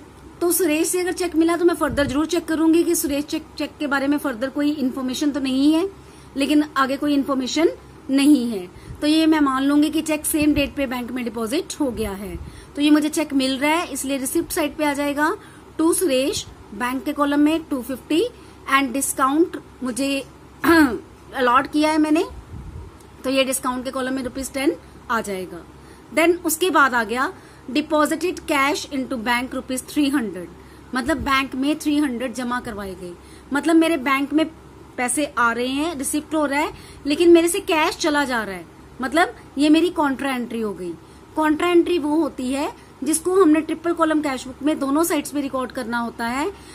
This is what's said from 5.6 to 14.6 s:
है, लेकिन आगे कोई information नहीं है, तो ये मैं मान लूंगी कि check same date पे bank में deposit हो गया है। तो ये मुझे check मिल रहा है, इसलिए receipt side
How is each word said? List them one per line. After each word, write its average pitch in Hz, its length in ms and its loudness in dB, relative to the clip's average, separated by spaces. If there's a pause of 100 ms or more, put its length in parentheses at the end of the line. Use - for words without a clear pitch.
है, 349 140 2 (500)
लेकिन 294 260 2 (140)
आगे 269 200 0
कोई 294 160 -2
information 277 580 0 (400)
नहीं 277 380 6
है, 185 180 -6 (340)
तो 294 60 0
ये 320 180 4
मैं 311 160 4
मान 269 220 2
लूंगी 294 260 4
कि 311 140 0
check 302 220 -4
same 302 280 2
date 277 220 0
पे 277 120 -2
bank 240 240 -6
में 247 120 -6
deposit 233 560 -4
हो 277 120 0
गया 214 220 -6
है। 190 220 -10 (400)
तो 285 60 -4
ये 302 80 4
मुझे 302 200 6
check 302 240 -2
मिल 262 240 0
रहा 294 140 2
है, 330 160 0
इसलिए 269 300 -4
receipt 294 340 -4
side 294 260 -2